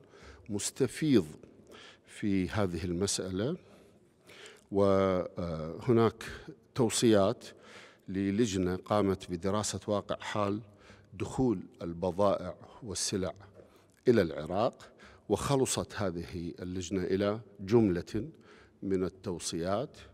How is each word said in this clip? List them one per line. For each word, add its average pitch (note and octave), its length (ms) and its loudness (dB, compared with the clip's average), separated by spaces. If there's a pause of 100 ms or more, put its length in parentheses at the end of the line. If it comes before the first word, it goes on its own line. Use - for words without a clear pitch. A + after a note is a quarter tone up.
(480)
مستفيض A#2 800 2 (800)
في G2 420 0
هذه F2 360 -2
المسألة، F#2+ 720 -2 (1160)
وهناك F#2+ 1500 2 (500)
توصيات A2 720 4 (640)
للجنة G2 680 0
قامت G2 540 0
بدراسة G2 560 -2
واقع G2+ 340 -2
حال G#2 400 -2 (540)
دخول A2 460 0 (220)
البضائع F2 720 0 (280)
والسلع F#2 520 -4 (760)
إلى A2+ 140 8
العراق، E2 680 -2 (360)
وخلصت A#2 680 0
هذه E2+ 640 -6
اللجنة F2+ 420 -6
إلى G2+ 380 0 (200)
جملة G2 680 2 (540)
من F#2+ 220 0
التوصيات F#2 920 -6 (180)